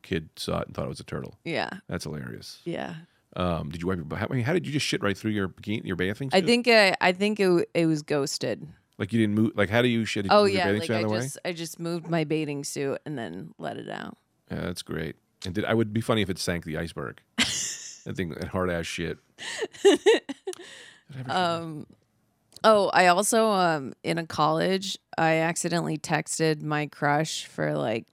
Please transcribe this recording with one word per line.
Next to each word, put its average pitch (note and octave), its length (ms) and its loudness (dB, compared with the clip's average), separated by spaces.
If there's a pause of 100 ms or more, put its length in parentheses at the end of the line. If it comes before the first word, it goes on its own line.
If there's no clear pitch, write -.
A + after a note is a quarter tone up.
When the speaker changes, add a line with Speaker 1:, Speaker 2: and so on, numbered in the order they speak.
Speaker 1:
kid E2 340 -4
saw E2+ 240 -4
it - 80 -6
and - 80 -18
thought - 100 -4
it C2+ 40 -6
was D2+ 100 -12
a C#2+ 40 -16
turtle. - 400 -10
Speaker 2:
Yeah. A2+ 240 -4 (200)
Speaker 1:
That's - 160 -6
hilarious. C2 600 -12
Speaker 2:
Yeah. E3 300 -6 (420)
Speaker 1:
Um, E2+ 340 -2
did E2 120 -8
you F2 60 -2
wipe F#2 100 0
your, D#2 200 -8
how, G#2+ 120 0
I - 40 -2
mean, A#2+ 100 0
how C#3 100 0
did D3+ 120 0
you C3+ 60 -6
just D3 140 -2
shit - 160 -2
right G2+ 160 0
through A2 140 -2
your G2 160 0
bikini, - 360 -6
your G2 120 -2
bathing G#2 360 -2
Speaker 2:
I F#3+ 80 6
Speaker 1:
suit? F3 60 0
Speaker 2:
think, A#3+ 220 4
uh, G#3+ 320 8
I F#3 120 4
think G3+ 280 -2
it, F3+ 340 4
it E3+ 120 4
was D#3 160 2
ghosted. C#3+ 640 -2 (320)
Speaker 1:
Like, G#2+ 140 -2
you A2+ 80 4
didn't G#2 160 4
move. A2 180 4
Like, G2+ 160 2
how A#2 100 4
do B2 80 4
you A#2 160 2
shit? G#2 200 -4
Did G2 80 2
you G3+ 60 8
Speaker 2:
Oh, G#3 40 8
Speaker 1:
move G3+ 100 4
your F#3+ 60 2
Speaker 2:
yeah, F3+ 140 4
Speaker 1:
bathing G#3 80 2
Speaker 2:
like, G3+ 80 -4
Speaker 1:
suit A3 60 0
out A3 40 2
Speaker 2:
I A3 40 0
Speaker 1:
of G#3+ 60 0
the - 60 0
way? A2+ 60 0
Speaker 2:
just, C3+ 240 -6
I F3+ 80 -4
just E3 260 -8
moved E3+ 320 -6
my D#3+ 140 2
bathing D3 400 -2
suit C#3 420 -4
and D3 100 -6
then F#2 420 -10
let - 180 -8
it G#1 120 -12
out. - 280 -10 (340)
Speaker 1:
Yeah, D#2+ 120 -6
that's F2 200 -6
great. D#2+ 320 -6 (300)
And F2 100 -6
did, G#2 120 0
I A2+ 80 2
would A2+ 180 2
be A2+ 80 0
funny A2+ 220 2
if F#2 80 0
it F2 80 -4
sank E2+ 260 -2
the D#2 140 -6
iceberg. D2+ 420 -8 (180)
Speaker 2:
<laughs> - 60 0 (600)
Speaker 1:
That - 120 -10
thing, F2+ 140 -4
that E2+ 180 -8
hard F#2 220 -2
ass E2+ 160 -4
shit. E2 320 -6 (400)
Speaker 2:
<laughs> - 240 -8
Speaker 1:
Whatever. - 1500 0
Speaker 2:
Um, E3 560 -2 (760)
oh, G#3 300 8
I F3+ 140 8
also, G#3+ 400 4
um, E3 440 2 (100)
in E3 140 0
a E3 100 -4
college, E3+ 680 2 (220)
I D#3+ 180 4
accidentally E3 600 0
texted D#3 640 0
my D3+ 240 -2
crush D3 580 -2
for, D3+ 300 -4
like, B2 380 -2